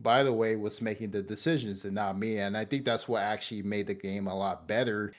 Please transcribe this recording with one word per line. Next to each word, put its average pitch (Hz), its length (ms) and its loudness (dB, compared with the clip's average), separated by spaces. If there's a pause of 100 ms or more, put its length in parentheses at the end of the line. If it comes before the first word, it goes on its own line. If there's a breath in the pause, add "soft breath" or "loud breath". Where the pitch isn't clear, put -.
by 120 240 6
the 131 80 4
way, 110 240 2
was 104 260 -4
making 107 300 -4
the 101 100 -2
decisions 107 640 -2
and 98 100 -4
not 98 240 0
me. 110 200 -2
And 101 180 0
I 110 80 -2
think 135 200 -2
that's 120 240 0
what 113 140 2
actually 107 400 -2
made 101 240 0
the 101 80 -2
game 98 320 -4
a 95 100 -4
lot 98 320 -2
better, 107 500 0